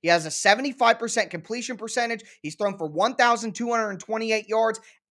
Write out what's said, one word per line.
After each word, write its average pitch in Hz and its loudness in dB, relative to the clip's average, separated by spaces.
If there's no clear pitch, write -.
He 160 0
has 170 4
a 156 -8
seventy-five 233 2
percent 226 -2
completion 226 -8
percentage. 226 -4
He's 156 -10
thrown 202 -2
for 165 -6
one 190 0
thousand 233 2
two 233 -4
hundred 226 0
and 190 -10
twenty-eight 220 -4
yards, 220 0